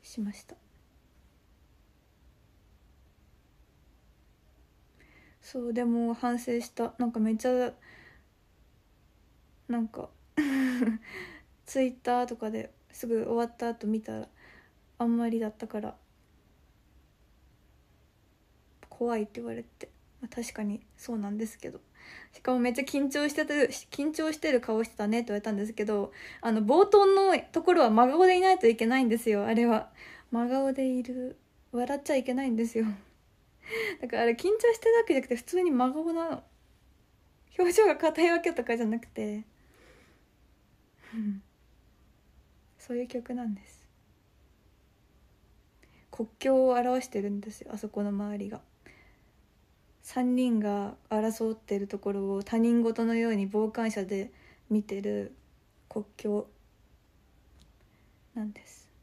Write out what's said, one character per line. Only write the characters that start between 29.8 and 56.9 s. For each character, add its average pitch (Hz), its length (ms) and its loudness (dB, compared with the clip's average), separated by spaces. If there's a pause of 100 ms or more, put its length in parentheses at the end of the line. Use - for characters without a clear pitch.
真 240 180 -2
顔 269 240 0
で 269 140 -2
い 254 160 0
る。 254 340 -8 (360)
笑 247 260 -2
っ 285 40 -10
ち - 100 -8
ゃ 277 40 2
い 254 60 2
け 254 100 -4
な 269 120 0
い 262 60 0
ん 220 60 0
で 226 100 0
す 226 120 -4
よ。 226 60 2 (1160)
だ 254 60 -8
か - 120 -6
ら 226 40 2
あ 233 40 4
れ 233 60 4
緊 233 120 -4
張 440 300 4
し - 40 -6
て - 100 2
る 466 100 6
わ 453 60 4
け 349 100 2
じ 269 40 4
ゃ - 40 2
な - 40 -10
く - 20 -20
て、 247 60 0
普 233 80 -6
通 370 200 -2
に 349 100 2
真 254 200 2
顔 320 200 -4
な 330 180 -4
の。 - 120 -8 (1160)
表 359 140 2
情 427 140 8
が - 100 4
硬 320 260 2
い 339 80 6
わ 339 80 2
け 339 140 -2
と 247 100 -4
か 233 140 -2
じ 240 80 -2
ゃ - 20 0
な 226 140 -2
く - 80 -20
て。 214 360 -8 (1700)
う - 20 -8
ん。 208 260 -6 (1400)
そ - 160 -10
う - 20 -2
い 247 80 -4
う 247 40 -14
曲 247 260 -8
な 240 100 -6
ん 214 120 -4
で - 100 -20
す。 - 160 -20 (2250)
国 220 160 -6 (100)
境 262 300 4
を 254 60 4
表 247 260 2
し 254 80 -12
て 208 140 -4
る 202 80 -4
ん 202 100 -4
で 220 100 -12
す - 120 -18
よ、 - 100 -18
あ 214 60 -10
そ 208 100 -10
こ 208 140 -6
の 202 80 -2
周 208 280 -6
り 202 120 -8
が。 214 100 -14 (1400)
三 247 320 -2
人 247 240 2
が 202 360 -2 (140)
争 220 460 -2
っ - 0 -
て 208 240 -4
る 196 80 -4
と 202 140 -10
こ 202 120 -4
ろ 196 220 -2
を 196 80 -4
他 226 160 -2
人 233 240 4
事 226 220 0
の 226 100 0
よ 226 160 0
う 220 40 0
に 196 120 0
傍 214 240 0
観 226 200 -2
者 202 140 -4
で 196 280 -6 (360)
見 214 140 0
て 202 180 -8
る 202 320 -6 (560)
国 208 160 -8 (120)
境 208 320 -4 (1900)